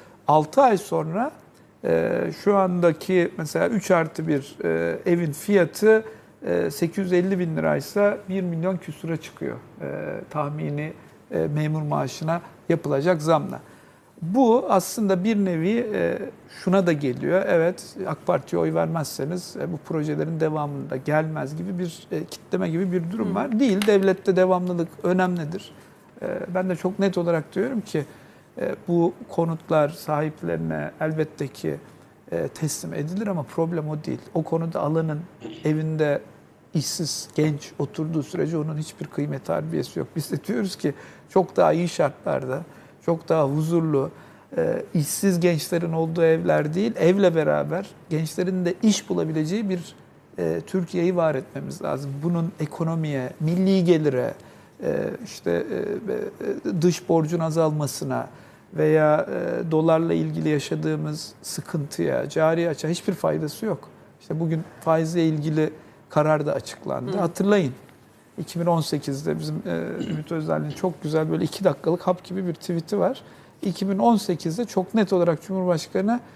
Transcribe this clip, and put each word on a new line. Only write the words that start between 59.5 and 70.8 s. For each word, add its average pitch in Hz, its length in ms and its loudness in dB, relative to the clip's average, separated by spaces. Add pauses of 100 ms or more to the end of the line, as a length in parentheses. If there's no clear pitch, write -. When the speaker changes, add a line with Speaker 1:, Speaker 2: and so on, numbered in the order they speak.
Speaker 1:
dolarla 160 440 4
ilgili 160 340 0
yaşadığımız 151 840 -2 (100)
sıkıntıya, 143 840 -4
cari 165 400 2
açığa 156 220 -4
hiçbir 175 240 -2
faydası 160 520 -2
yok. 190 220 -4 (320)
İşte - 200 -6
bugün 165 220 -2 (180)
faizle 165 480 2
ilgili 156 420 0 (380)
karar 156 380 2
da 147 60 0
açıklandı. - 600 -6
Speaker 2:
Hı. 190 80 -2
Speaker 1:
Hatırlayın, 185 520 2 (640)
iki 170 220 -6
bin 170 60 0
on 170 140 4
sekizde 151 580 -2
bizim, 156 280 -6
e, 175 440 -4
Ümit 156 220 -6
Özdağ'ın 156 380 -2
çok 175 320 -4